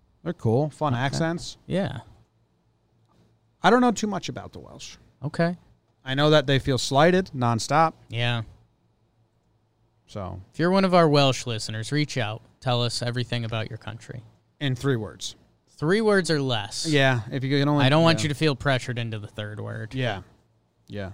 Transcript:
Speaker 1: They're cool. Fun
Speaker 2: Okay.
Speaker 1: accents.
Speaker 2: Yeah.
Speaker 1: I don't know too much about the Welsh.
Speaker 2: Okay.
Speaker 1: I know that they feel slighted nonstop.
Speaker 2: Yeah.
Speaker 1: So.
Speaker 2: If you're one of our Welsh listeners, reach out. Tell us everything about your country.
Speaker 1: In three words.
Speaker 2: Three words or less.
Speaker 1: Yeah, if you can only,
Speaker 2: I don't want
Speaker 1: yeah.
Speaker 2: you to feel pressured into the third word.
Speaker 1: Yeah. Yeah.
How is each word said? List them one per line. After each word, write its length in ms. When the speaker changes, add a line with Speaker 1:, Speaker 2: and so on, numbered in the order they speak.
Speaker 1:
They're 100
cool. 360
Fun 240
Speaker 2:
Okay. 80
Speaker 1:
accents. 640
Speaker 2:
Yeah. 340
Speaker 1:
I 80
don't 120
know 100
too 160
much 220
about 240
the 60
Welsh. 360
Speaker 2:
Okay. 340
Speaker 1:
I 100
know 140
that 180
they 120
feel 180
slighted 580
nonstop. 580
Speaker 2:
Yeah. 360
Speaker 1:
So. 320
Speaker 2:
If 60
you're 120
one 140
of 80
our 160
Welsh 360
listeners, 460
reach 260
out. 240
Tell 200
us 200
everything 420
about 260
your 80
country. 460
Speaker 1:
In 140
three 200
words. 400
Speaker 2:
Three 300
words 300
or 100
less. 440
Speaker 1:
Yeah, 360
if 120
you 140
can 120
only, 160
Speaker 2:
I 40
don't 140
want 160
Speaker 1:
yeah. 40
Speaker 2:
you 60
to 60
feel 200
pressured 440
into 200
the 80
third 340
word. 340
Speaker 1:
Yeah. 260
Yeah. 260